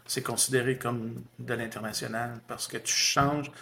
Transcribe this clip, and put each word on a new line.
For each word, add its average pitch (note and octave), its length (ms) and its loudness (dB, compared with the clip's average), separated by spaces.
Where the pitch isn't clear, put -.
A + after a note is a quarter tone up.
c'est - 180 -4
considéré B2+ 540 2
comme A#2 460 -4
de A#2+ 160 -4
l'international A2+ 920 -4
parce - 200 -6
que - 100 -6
tu - 160 -2
changes, C#3+ 580 4